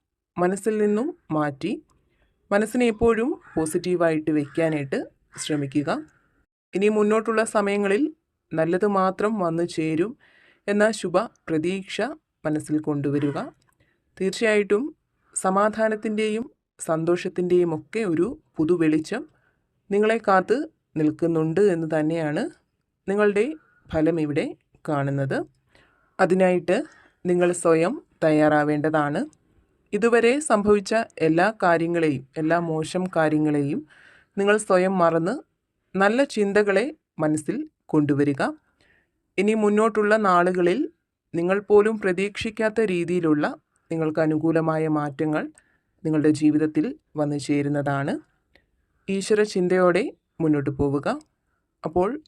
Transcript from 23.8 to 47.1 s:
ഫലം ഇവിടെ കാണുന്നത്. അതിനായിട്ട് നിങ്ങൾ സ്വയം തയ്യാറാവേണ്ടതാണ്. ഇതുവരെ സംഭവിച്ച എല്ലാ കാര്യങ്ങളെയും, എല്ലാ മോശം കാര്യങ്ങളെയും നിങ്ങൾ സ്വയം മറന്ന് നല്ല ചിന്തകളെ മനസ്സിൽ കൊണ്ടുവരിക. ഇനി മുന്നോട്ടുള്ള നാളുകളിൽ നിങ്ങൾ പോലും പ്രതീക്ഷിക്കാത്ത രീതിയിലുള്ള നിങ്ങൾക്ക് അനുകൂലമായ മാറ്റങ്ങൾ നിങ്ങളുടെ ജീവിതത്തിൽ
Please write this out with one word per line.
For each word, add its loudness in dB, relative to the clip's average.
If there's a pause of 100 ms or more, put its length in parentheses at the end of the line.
ഫലം 0
ഇവിടെ -2 (420)
കാണുന്നത്. -2 (840)
അതിനായിട്ട് 2 (520)
നിങ്ങൾ 2 (140)
സ്വയം 2 (300)
തയ്യാറാവേണ്ടതാണ്. 2 (760)
ഇതുവരെ 4 (180)
സംഭവിച്ച 2 (340)
എല്ലാ 4 (160)
കാര്യങ്ങളെയും, 0 (180)
എല്ലാ 0 (120)
മോശം -4 (140)
കാര്യങ്ങളെയും 0 (580)
നിങ്ങൾ 4 (120)
സ്വയം 2
മറന്ന് 2 (680)
നല്ല 2 (160)
ചിന്തകളെ 2 (380)
മനസ്സിൽ -2 (340)
കൊണ്ടുവരിക. 2 (960)
ഇനി 2 (100)
മുന്നോട്ടുള്ള 2 (140)
നാളുകളിൽ 2 (540)
നിങ്ങൾ 0 (120)
പോലും 6
പ്രതീക്ഷിക്കാത്ത -2 (140)
രീതിയിലുള്ള 0 (460)
നിങ്ങൾക്ക് -2
അനുകൂലമായ 0 (160)
മാറ്റങ്ങൾ -2 (600)
നിങ്ങളുടെ 2 (100)
ജീവിതത്തിൽ 2 (340)